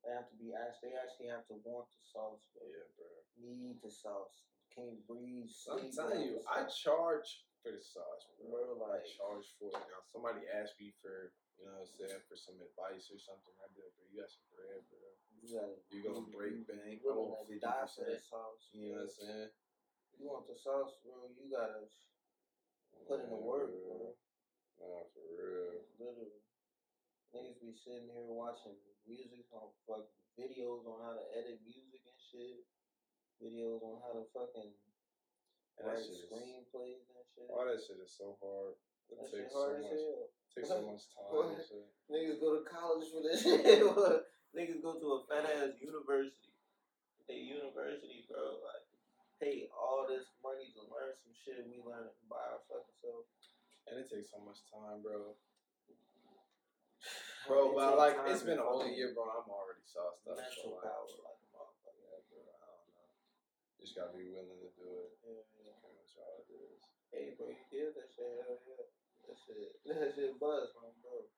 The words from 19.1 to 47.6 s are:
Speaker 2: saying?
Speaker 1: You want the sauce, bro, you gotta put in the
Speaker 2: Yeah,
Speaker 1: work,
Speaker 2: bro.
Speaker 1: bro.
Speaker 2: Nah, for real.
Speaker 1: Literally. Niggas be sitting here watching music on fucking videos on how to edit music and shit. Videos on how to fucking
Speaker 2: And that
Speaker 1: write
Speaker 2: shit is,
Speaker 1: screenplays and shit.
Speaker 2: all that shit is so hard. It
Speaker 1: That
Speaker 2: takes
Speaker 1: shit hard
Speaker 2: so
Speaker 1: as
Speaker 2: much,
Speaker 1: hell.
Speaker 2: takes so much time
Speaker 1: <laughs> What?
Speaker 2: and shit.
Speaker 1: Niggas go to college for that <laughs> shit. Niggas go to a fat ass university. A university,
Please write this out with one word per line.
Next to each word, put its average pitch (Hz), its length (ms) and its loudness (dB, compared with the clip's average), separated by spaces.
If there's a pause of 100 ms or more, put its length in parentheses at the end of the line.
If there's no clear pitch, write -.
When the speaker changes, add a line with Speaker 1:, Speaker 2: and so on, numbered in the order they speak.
Speaker 2:
saying? 107 240 -8 (720)
Speaker 1:
You 139 80 -12
want 123 220 -6
the 120 80 -12
sauce, 135 420 0
bro, 123 140 -18 (180)
you 135 160 -20
gotta 110 320 -2 (1300)
put 131 160 0
in 117 80 -8
the 107 80 -6
Speaker 2:
Yeah, 117 60 -4
Speaker 1:
work, 135 260 0
Speaker 2:
bro. 110 400 -8
Speaker 1:
bro. - 0 - (640)
Speaker 2:
Nah, 87 400 -10
for - 80 -18 (160)
real. 90 480 -6 (160)
Speaker 1:
Literally. 117 400 -12 (880)
Niggas 123 320 -12
be 113 80 -12
sitting 120 400 -12
here 120 160 -10
watching 117 480 -8 (320)
music 120 480 -16
on 107 160 -14 (160)
fucking 107 240 -6 (240)
videos 120 480 -6
on 113 160 -10
how 117 160 -8
to 107 160 -6
edit 117 320 -8
music 131 400 -20
and 123 160 -20
shit. 123 400 -12 (800)
Videos 113 440 -4
on 113 200 -8
how 117 160 -6
to 110 40 -8 (120)
fucking 113 360 -6 (1080)
Speaker 2:
And - 40 -10
that 113 120 0
Speaker 1:
write 113 120 -2
Speaker 2:
shit 90 80 -8
is, 90 120 -14
Speaker 1:
screenplays 123 840 -10
and 123 120 -20 (120)
shit. 120 160 -16
Speaker 2:
all 123 160 2
that 113 160 2
shit 101 200 -12
is 90 120 -16
so 98 280 -10
hard. 98 320 -4 (360)
It - 80 -12
Speaker 1:
That - 120 -6
Speaker 2:
takes - 200 -2
Speaker 1:
shit 143 40 -4
hard 143 240 6
Speaker 2:
so - 0 -
Speaker 1:
as 143 40 -4
Speaker 2:
much, 156 120 0
Speaker 1:
hell. 151 280 2 (320)
Speaker 2:
takes - 160 -2
so 107 160 4
much 104 160 -8 (120)
time 101 160 -6
Speaker 1:
<laughs> - 40 2
What? 151 200 6
Speaker 2:
and - 80 -6
shit. 104 240 -12 (240)
Speaker 1:
Niggas 156 320 2
go 156 60 8 (100)
to 156 80 -2
college 165 440 2
for 160 120 -4
that - 160 4
<laughs> - 40 0
shit. - 360 12 (760)
Niggas 170 280 0
go 165 160 0
to 151 80 -2
a 135 200 4
fat 147 160 4 (120)
ass 139 240 0
university. 139 720 0 (800)
A - 40 -4
university, 135 920 -6